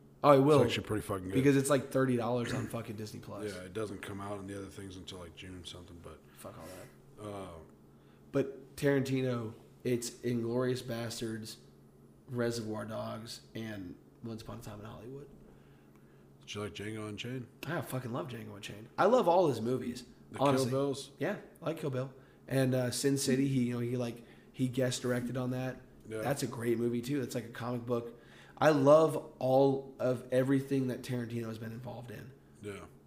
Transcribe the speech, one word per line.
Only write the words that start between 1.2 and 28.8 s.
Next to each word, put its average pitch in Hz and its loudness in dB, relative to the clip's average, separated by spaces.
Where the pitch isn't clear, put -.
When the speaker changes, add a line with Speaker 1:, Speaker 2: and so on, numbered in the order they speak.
Speaker 2:
good. 92 -6
Speaker 1:
Because 135 6
it's, 139 4
like, 139 2
thirty 131 2
dollars 117 0
on 113 -2
fucking 110 -8
Disney 104 -10
Plus. 101 -10
Speaker 2:
Yeah, 95 -6
it 92 -12
doesn't 101 -6
come 98 -8
out 101 -8
in 95 -10
the 101 -8
other 98 -10
things 95 -14
until, 92 -14
like, 85 -14
June 92 -14
something, 87 -16
but 80 -16
Speaker 1:
Fuck - -14
all 82 -14
that. 107 -8
Speaker 2:
uh, 98 -8
Speaker 1:
But - -4
Tarantino, 131 0
it's 123 0
Inglourious 120 0
Bastards, 113 -6
Reservoir 113 -2
Dogs, 117 -8
and 107 -10
Once 113 -8
Upon 107 -12
a 117 -14
Time 104 -12
in 101 -14
Hollywood. 123 -14
Speaker 2:
Did - -10
you 104 -6
like 104 -6
Django 107 -8
Unchained? 117 -8
Speaker 1:
I 160 -4
fucking 127 -6
love 139 -6
Django 110 -12
Unchained. 101 -14
I 165 6
love 220 6
all 175 8
his 117 2
movies, 120 -2
Speaker 2:
The - -6
Speaker 1:
honestly. 131 6
Speaker 2:
Kill 135 2
Bills? 139 -2
Speaker 1:
Yeah, 180 0
I 170 -6
like 160 -2
Kill 151 -4
Bill. 131 -2
And, 131 2
uh, 127 2
Sin 139 2
City, 135 4
he, 131 2
you 120 0
know, 120 -2
he, 120 -2
like, 120 -4
he 127 0
guest 123 0
directed 123 -2
on 127 -2
that. 127 -4
Speaker 2:
Yeah. 110 -6
Speaker 1:
That's 131 0
a 131 -2
great 117 0
movie, 120 0
too. 139 -2
It's 120 -4
like 117 -4
a 113 -12
comic 117 -4
book. 120 -4
I 147 6
love 147 8